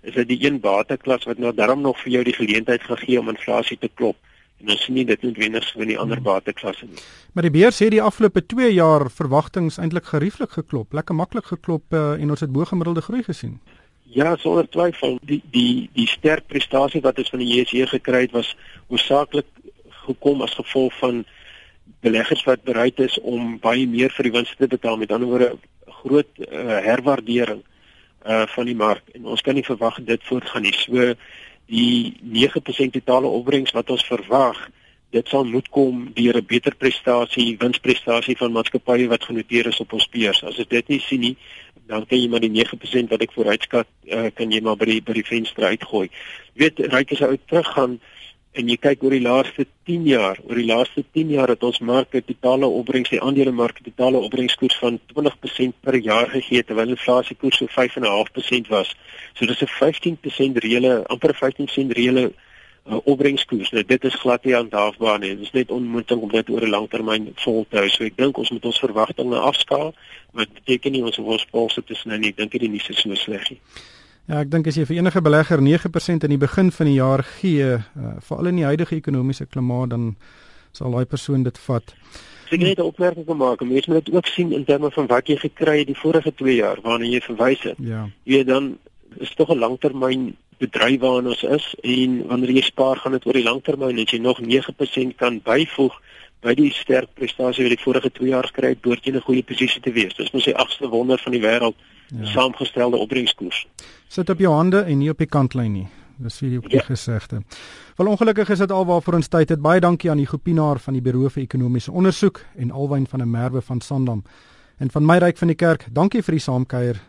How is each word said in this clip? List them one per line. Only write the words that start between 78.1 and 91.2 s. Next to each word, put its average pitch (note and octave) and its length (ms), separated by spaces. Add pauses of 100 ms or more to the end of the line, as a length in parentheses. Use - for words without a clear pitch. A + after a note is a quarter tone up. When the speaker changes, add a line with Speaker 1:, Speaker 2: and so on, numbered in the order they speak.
Speaker 2:
veral - 280
in F3+ 80
die E3 80
huidige D#3 320
ekonomiese C3+ 500
klimaat, B2 440
dan A#2 260 (560)
sal B2+ 200
daai B2 140
persoon C3+ 380
dit B2 140
vat. - 360 (560)
Speaker 1:
So E3+ 60
ek F3+ 60
net F#3 160
'n F3 40
opmerking E3+ 440
wil E3 100
maak. B2+ 260
Mense C3 300
moet D#3 140
dit - 80
ook F3 140
sien F3 240
in C#3 140
terme C#3+ 260
van C#3+ 160
wat B2 200
jy D3 80
gekry D3+ 440
het C#3 80
die C3+ 80
vorige D#3+ 400
twee C3 200
jaar G2+ 260
waarna A#2 240
jy A#2+ 160
verwys A#2+ 420
het. F#2+ 160
Speaker 2:
Ja. A2+ 300 (140)
Speaker 1:
Jy C3 140
weet, C3 100
dan C3+ 300 (400)
is - 180
tog D#3+ 140
'n D#3 80
langtermyn C3 800 (240)
bedryf B2+ 400
waarin B2 280